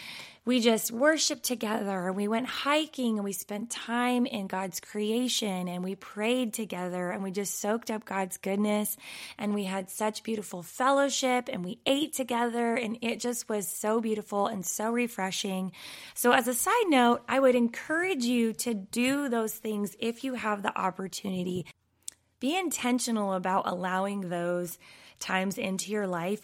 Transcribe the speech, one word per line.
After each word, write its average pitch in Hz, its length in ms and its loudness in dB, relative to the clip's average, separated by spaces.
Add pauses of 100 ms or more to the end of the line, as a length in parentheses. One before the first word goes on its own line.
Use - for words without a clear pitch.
(440)
we 247 160 4
just 226 300 4
worshiped 285 520 2
together, 208 640 -2
and 185 100 0
we 202 100 0
went 226 200 0
hiking, 262 720 0
and 202 60 -2
we 196 100 -4
spent 214 360 -8
time 247 540 2
in 202 220 -2
God's 190 340 -4
creation, 208 880 0
and 180 160 -4
we 190 100 -4
prayed 226 600 -2
together, 180 560 -4
and 190 120 -4
we 190 80 -4
just 196 300 -4
soaked 226 300 0
up 220 160 -6
God's 190 320 -2
goodness, 208 580 0 (400)
and 208 180 -2
we 208 100 -2
had 190 260 -4
such 220 320 -2
beautiful 208 400 -6
fellowship, 262 880 2
and 185 100 -4
we 180 220 -6
ate 285 300 2
together, 233 600 0
and 226 280 0
it 233 180 -2
just 240 300 -4
was 208 180 -2
so 220 320 0
beautiful 208 460 0
and 208 180 -4
so 214 260 -2
refreshing. 190 840 -2 (420)
So 233 180 6
as 240 160 4
a 254 60 0
side 415 320 4
note, 247 420 6
I 240 100 2
would 262 160 8
encourage 277 720 0
you 233 300 2
to 240 180 -2
do 247 560 0
those 226 240 0
things 208 480 -4
if 233 240 -2
you 269 80 -2
have 208 300 -2
the - 140 0
opportunity. 185 920 -2 (720)
Be 285 160 0
intentional 240 800 0
about 185 320 0
allowing 185 640 -2
those 175 480 -2 (400)
times 190 400 -2
into 190 320 -4
your 208 160 0
life, 180 360 -2